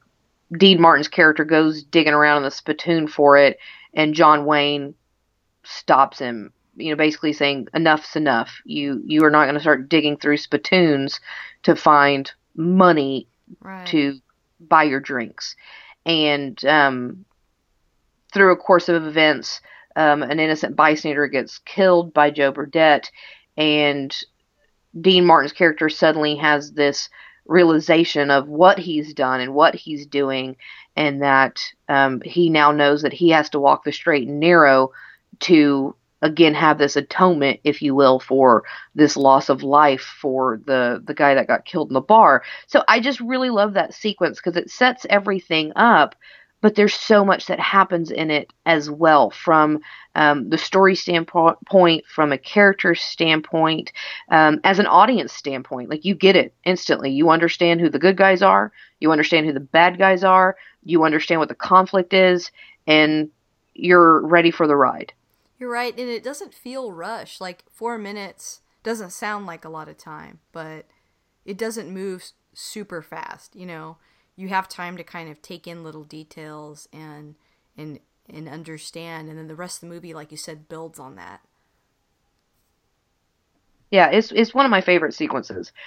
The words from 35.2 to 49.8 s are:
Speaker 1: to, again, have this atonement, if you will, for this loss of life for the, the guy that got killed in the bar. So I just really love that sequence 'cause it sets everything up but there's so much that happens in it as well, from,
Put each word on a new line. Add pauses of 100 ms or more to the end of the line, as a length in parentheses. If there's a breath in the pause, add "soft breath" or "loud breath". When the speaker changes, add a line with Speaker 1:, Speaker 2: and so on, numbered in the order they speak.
Speaker 1:
to, (260)
again,
have
this
atonement,
if
you
will,
for (300 loud breath)
this
loss
of
life (200)
for
the,
the
guy
that
got
killed
in
the
bar. (240 loud breath)
So
I
just
really
love
that
sequence
'cause
it
sets
everything
up (480 soft breath)
but
there's
so
much
that
happens
in
it (140)
as
well,
from, (360 loud breath)